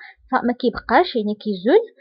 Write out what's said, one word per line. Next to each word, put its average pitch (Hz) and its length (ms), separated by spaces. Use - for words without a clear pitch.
فما 240 280
كيبقاش، 254 560
يعني 214 260
كيزول، 214 400